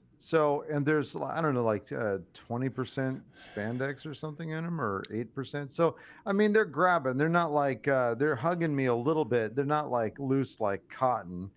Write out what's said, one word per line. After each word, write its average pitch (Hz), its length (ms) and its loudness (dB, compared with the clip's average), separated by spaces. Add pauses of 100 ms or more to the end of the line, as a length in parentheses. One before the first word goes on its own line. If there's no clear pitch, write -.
(220)
So, 151 480 2
and 147 160 0
there's, 151 300 2
I 151 260 -4
don't 151 120 2
know, 123 100 2
like, 107 300 0
uh, 107 240 -2 (160)
twenty 123 340 -4
percent 131 540 -4 (100)
spandex 123 760 -6
or 151 80 -8
something 156 360 -10
in 160 160 -6
'em, 170 160 -4
or 98 200 0 (120)
eight 113 200 -6
percent. 139 380 -8
So, 165 240 2 (300)
I 196 80 0
mean, 208 180 4
they're 214 140 4
grabbing. 151 520 2
They're 156 120 2
not 170 240 2
like, 143 340 0
uh, 123 280 4
they're 143 200 2
hugging 165 400 0
me 135 120 2
a 120 60 4
little 147 300 2
bit. 113 320 0
They're 139 80 0
not, 147 260 0
like, 117 300 0
loose 135 400 0
like 98 300 -2
cotton, 98 680 -2